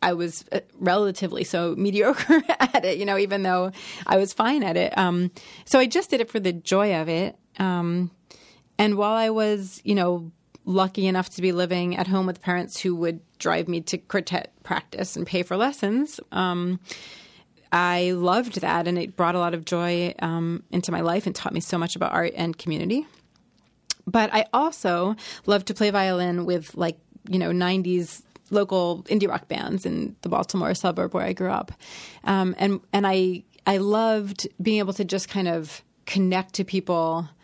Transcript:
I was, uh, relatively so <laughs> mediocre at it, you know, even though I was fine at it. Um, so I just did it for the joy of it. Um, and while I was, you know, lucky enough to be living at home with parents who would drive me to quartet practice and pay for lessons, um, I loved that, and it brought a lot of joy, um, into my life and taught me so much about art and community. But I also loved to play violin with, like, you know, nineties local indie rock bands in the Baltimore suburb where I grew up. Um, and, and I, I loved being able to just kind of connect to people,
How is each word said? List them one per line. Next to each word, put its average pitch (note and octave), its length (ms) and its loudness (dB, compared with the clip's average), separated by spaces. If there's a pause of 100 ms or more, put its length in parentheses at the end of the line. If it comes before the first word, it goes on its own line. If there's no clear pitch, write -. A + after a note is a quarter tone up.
I F3+ 120 2
was, E3+ 360 -4
uh, - 100 -2 (180)
relatively F#3 640 0
so E3+ 300 -2
<laughs> - 40 -4
mediocre G#3+ 720 4
at C#4+ 360 2
it, F3 140 0
you G3 60 -4
know, G3+ 140 2
even G3 240 0
though F#3 300 2 (340)
I - 100 4
was F#3+ 160 2
fine B3 320 2
at E3+ 120 0
it. F3 220 0
Um, F3+ 320 2 (340)
so - 140 4
I B3+ 80 6
just E4+ 240 0
did B3+ 100 2
it A#3 100 -2
for A3+ 100 -2
the F#3 120 0
joy F#3+ 440 2
of D#3+ 120 -2
it. E3+ 280 -2 (220)
Um, F3+ 520 0 (680)
and G#3 180 4
while G#3 180 2
I A3+ 160 2
was, G#3+ 540 -2
you G#3 100 2
know, F3 380 0 (340)
lucky F#3+ 400 0
enough F#3 240 0
to - 120 -8
be F#3 100 2
living F3 440 0
at F3+ 100 -2
home F#3+ 200 2
with F3+ 140 -4
parents F3 400 -4
who F3+ 140 0
would E3 260 -2 (180)
drive E3 280 0
me E3+ 140 -2
to F3+ 180 -4
quartet - 540 -4 (100)
practice - 540 -6
and E3+ 100 -4
pay F3+ 160 -2
for F3+ 140 -4
lessons, B3 640 0 (120)
um, F3+ 460 0 (920)
I F3 400 2
loved F#3 480 2
that, E3 260 0
and F3 120 0
it - 180 -6
brought F3 180 2
a F3+ 40 0
lot E3+ 160 0
of E3 100 -8
joy, F3 560 0
um, E3 500 -2
into F3 220 0
my E3+ 80 -2
life E3+ 260 0
and F#3 80 -2
taught - 180 -6
me E3+ 80 -2
so F3 180 -2
much E3+ 180 -2
about - 160 -2
art E3+ 240 0
and E3 200 -4
community. F3 500 -2 (1000)
But G#3+ 280 2
I A3 180 4
also G3+ 640 0 (300)
loved G3 220 2
to G#3 60 -6
play G#3 160 2
violin F3+ 560 2
with, F3 300 -2
like, E3+ 220 -2 (300)
you F#3 100 0
know, E3+ 140 0
nineties F3+ 720 0 (280)
local F#3 540 2
indie G3 240 2
rock - 180 -4
bands - 400 -4
in E3 360 -4
the F3+ 60 -8
Baltimore F3 460 -2
suburb F3 400 -2
where E3 100 -2
I F#3 80 -2
grew F#3 180 -2
up. - 200 -4 (540)
Um, F#3 340 0
and, G3 220 0 (120)
and G3+ 140 2
I, F#3 380 2 (220)
I G3 100 2
loved G#3 720 0 (120)
being G#3+ 200 2
able G3 140 -2
to G3 100 -2
just F#3+ 240 -4
kind G3 180 -2
of E3 360 -4 (240)
connect F#3 480 0
to G3 100 -2
people, E3+ 640 0 (160)